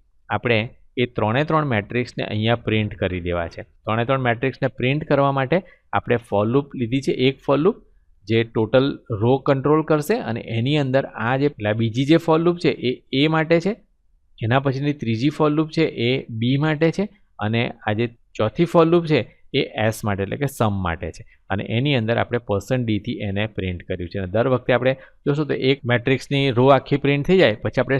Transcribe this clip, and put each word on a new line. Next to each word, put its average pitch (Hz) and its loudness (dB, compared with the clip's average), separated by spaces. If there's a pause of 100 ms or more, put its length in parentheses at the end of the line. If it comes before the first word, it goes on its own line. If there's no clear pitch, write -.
(340)
આપણે 113 0 (440)
એ - 4 (120)
ત્રણે 113 2
ત્રણ 156 0
મેટ્રિક્સને 113 -4 (100)
અહીંયા 113 0
પ્રિન્ટ 107 0
કરી 92 -2
દેવા 85 -2
છે. 101 -14 (220)
ત્રણે 113 -2
ત્રણ 135 0
મેટ્રિક્સને 127 -2 (100)
પ્રિન્ટ 135 -2
કરવા 139 2
માટે 135 0 (400)
આપણે 120 0 (100)
for 101 0 (100)
લૂપ 143 0 (140)
લીધી 127 -2
છે, 160 0 (160)
એક 135 0
for 139 2
લૂપ 196 2 (520)
જે 110 2
ટોટલ 117 2 (360)
રો 120 4 (140)
કંટ્રોલ 143 2
કરશે 156 0 (120)
અને 113 -4 (180)
એની 139 0
અંદર 131 0 (240)
આ 131 2
જે 147 2
પેલા 107 0
બીજી 117 0
જે 165 6
for 160 4
લૂપ 175 0
છે 139 2 (180)
એ - 0 (300)
એ - 4 (100)
માટે 160 2
છે, 196 -2 (680)
એના 123 2
પછીની 143 -2
ત્રીજી 117 0
for 151 4
લૂપ 156 -2
છે 160 2 (260)
એ - - (320)
બી 127 2 (100)
માટે 156 2 (100)
છે 190 -2 (420)
અને 117 0 (260)
આ 107 0
જે 120 0 (320)
ચોથી 165 0
for 165 6
લૂપ 170 4
છે 139 4 (380)
એ - 4 (220)
એસ 110 0
માટે 98 -2
એટલે 107 -4
કે 143 -2
સમ 107 0 (120)
માટે 82 -4
છે. - -16 (300)
અને 101 -2 (140)
એની 139 2
અંદર 113 0
આપણે 117 -2 (100)
પર્સન્ટ 110 -2
ડીથી 107 -4 (100)
એને 101 -2 (120)
પ્રિન્ટ 92 -6
કર્યું 90 -8
છે. 101 -8
અને 90 -8
દર 120 2
વખતે 127 0
આપણે 123 2 (340)
જોશો 143 0
તો 131 0 (140)
એક 139 0 (120)
મેટ્રિક્સની 135 0
રો 127 4
આખી 135 2
પ્રિન્ટ 143 0
થઈ 185 4
જાય 110 4
પછી 123 0
આપણે 131 0